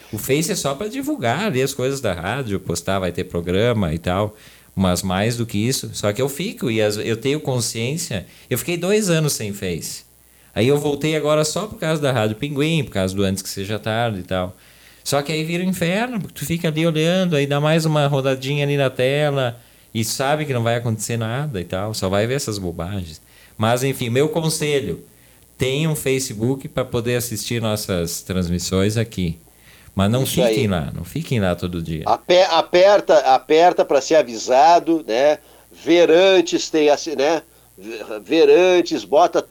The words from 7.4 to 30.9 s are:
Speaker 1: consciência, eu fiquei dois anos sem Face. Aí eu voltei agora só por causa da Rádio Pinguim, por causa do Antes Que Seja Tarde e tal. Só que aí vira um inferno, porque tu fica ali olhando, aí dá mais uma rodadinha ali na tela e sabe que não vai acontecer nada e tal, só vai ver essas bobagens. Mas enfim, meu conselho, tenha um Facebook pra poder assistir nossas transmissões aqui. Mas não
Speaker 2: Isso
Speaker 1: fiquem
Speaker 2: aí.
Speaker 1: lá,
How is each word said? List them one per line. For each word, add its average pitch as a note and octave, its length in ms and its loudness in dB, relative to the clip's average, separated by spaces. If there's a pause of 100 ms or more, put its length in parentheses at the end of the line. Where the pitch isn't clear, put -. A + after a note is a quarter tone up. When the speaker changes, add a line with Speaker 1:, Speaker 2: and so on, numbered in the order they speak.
Speaker 1:
consciência, B2 880 -4 (240)
eu B2 80 -2
fiquei F3 180 -4
dois G3 320 0
anos D#3+ 240 2
sem G#2 220 -6
Face. - 520 -8 (480)
Aí G#2+ 120 2
eu C#3+ 120 4
voltei D3 360 -2
agora D3+ 300 2
só E3+ 240 -4
por - 100 -14
causa D#3+ 240 -2
da C#3 80 2
Rádio A2 240 0
Pinguim, D3 480 0
por - 80 -6
causa F#2+ 240 -2
do G2 80 0
Antes G2 220 0
Que - 40 -12
Seja G2 300 -8
Tarde A2 420 -2
e - 40 -10
tal. F#2 320 -4 (480)
Só C#3+ 180 0
que C#3+ 80 -8
aí D#3+ 140 -2
vira E3+ 180 -4
um F#3 60 -2
inferno, G3+ 520 -2
porque C3+ 140 -10
tu - 100 -10
fica E3 220 -4
ali D#3 180 0
olhando, E3+ 520 2
aí C#3 100 2
dá C#3+ 140 0
mais D#3 240 2
uma D3+ 240 2
rodadinha C3+ 560 0
ali C#3+ 120 0
na C#3 140 2
tela C3+ 720 0 (340)
e A2+ 100 0
sabe C#3+ 400 0
que C3+ 80 -4
não A#2+ 120 0
vai A#2 100 2
acontecer A#2 420 -4
nada A2+ 440 -4
e E2+ 40 -4
tal, G2+ 300 -6
só G2 140 -2
vai G2+ 180 2
ver B2 80 -2
essas A2+ 240 -4
bobagens. F2 640 -8 (360)
Mas B2 280 0
enfim, C3 260 -2
meu C3+ 200 2
conselho, D3 760 -2 (520)
tenha C#3 320 0
um D#3 60 0
Facebook C3 720 -2
pra C3 180 -4
poder A#2+ 320 -2
assistir A#2 460 -4
nossas G2 600 -2
transmissões F#2 760 0
aqui. F#2 420 -2 (560)
Mas G2 160 2
não C3 140 2
Speaker 2:
Isso - 100 -4
Speaker 1:
fiquem A2+ 280 2
Speaker 2:
aí. A2 40 0
Speaker 1:
lá, E2+ 260 -2